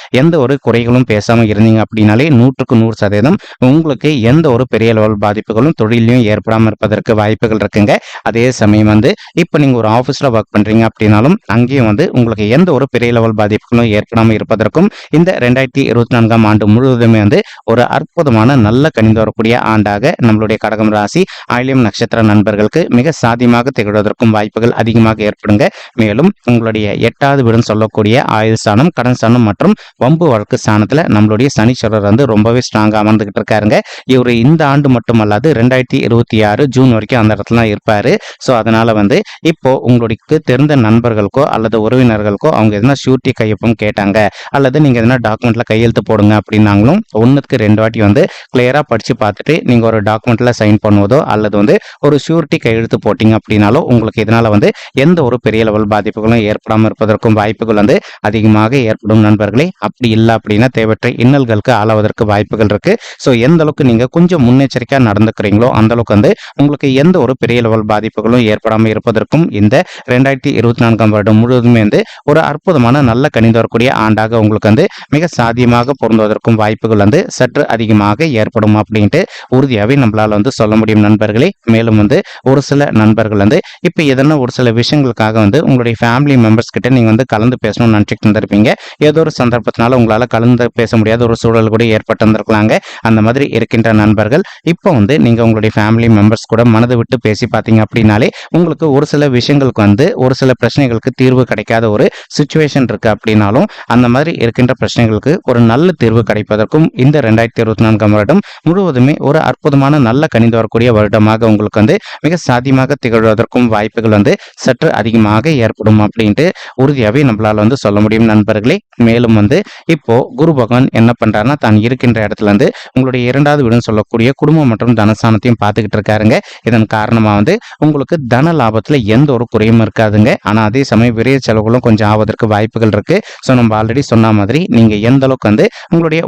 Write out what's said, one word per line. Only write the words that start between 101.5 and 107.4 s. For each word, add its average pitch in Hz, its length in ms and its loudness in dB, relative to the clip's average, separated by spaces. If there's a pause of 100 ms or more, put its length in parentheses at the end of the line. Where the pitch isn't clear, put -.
கிடைக்காத 113 340 -4 (100)
ஒரு 131 100 2 (280)
சிச்சுவேஷன் 147 560 -2
இருக்கு 104 240 -4
அப்படின்னாலும் 107 540 0 (260)
அந்த 123 200 2
மாதிரி 156 180 -2 (120)
இருக்கின்ற 123 360 0
பிரச்சனைகளுக்கு 110 540 -2 (160)
ஒரு 120 100 0 (120)
நல்ல 160 300 2
தீர்வு 117 280 2
கிடைப்பதற்கும் 107 560 0 (180)
இந்த 147 220 2
ரெண்டாயிரத்தி 117 380 0